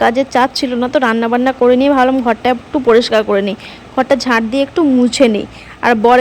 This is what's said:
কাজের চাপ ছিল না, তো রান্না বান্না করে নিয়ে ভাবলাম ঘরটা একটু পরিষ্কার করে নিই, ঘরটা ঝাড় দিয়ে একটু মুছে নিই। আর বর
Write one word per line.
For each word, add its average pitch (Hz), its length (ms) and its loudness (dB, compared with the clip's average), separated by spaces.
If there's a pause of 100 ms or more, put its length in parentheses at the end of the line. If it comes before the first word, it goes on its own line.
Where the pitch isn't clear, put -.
কাজের 254 280 0
চাপ 262 240 0
ছিল 262 200 -4
না, 247 140 -2
তো 285 100 -2
রান্না 226 300 0
বান্না 247 240 0
করে 247 240 2
নিয়ে 269 140 2
ভাবলাম 262 320 2
ঘরটা 226 280 -2
একটু 254 280 -6 (100)
পরিষ্কার 226 360 2
করে 208 180 -2
নিই, 202 140 -6 (360)
ঘরটা 262 240 -2
ঝাড় 233 340 -2
দিয়ে 269 120 -2
একটু 277 180 -4 (160)
মুছে 247 320 2
নিই। 208 180 -2 (360)
আর 240 100 2 (120)
বর 247 160 4